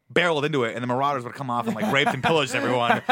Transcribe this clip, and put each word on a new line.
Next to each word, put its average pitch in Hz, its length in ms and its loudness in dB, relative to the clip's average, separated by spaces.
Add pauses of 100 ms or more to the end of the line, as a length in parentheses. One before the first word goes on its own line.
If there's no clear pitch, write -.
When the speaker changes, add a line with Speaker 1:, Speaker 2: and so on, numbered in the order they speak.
Speaker 1:
barreled 165 340 2
into 147 200 0
it, 113 100 0
and 117 80 -6
the 123 60 -4
Marauders 135 360 0
would 120 60 -12
have 110 80 -14
come 131 140 -6
off 120 160 -2
and, 113 80 -2
like, 110 180 -2
raped 139 220 2
and 131 80 -4
pillaged 143 320 2
Speaker 2:
<laughs> - 0 -
Speaker 1:
everyone, 120 560 2